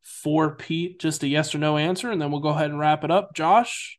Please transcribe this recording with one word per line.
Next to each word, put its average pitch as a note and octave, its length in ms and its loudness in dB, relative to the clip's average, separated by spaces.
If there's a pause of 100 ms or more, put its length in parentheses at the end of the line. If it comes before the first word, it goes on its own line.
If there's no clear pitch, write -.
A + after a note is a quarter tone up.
four-peat? D#3+ 960 -2
Just D#3 220 -2
a C#3+ 40 -2
yes D3 280 0
or D3+ 40 -4
no D3+ 200 2
answer, F#3 320 -2
and F#3+ 100 -2
then D3 100 -2
we'll D3 120 -4
go D3+ 80 0
ahead D3+ 180 0
and D3 100 -6
wrap D3+ 240 2
it D3+ 80 0
up. G3 240 2
Josh, F#3+ 640 2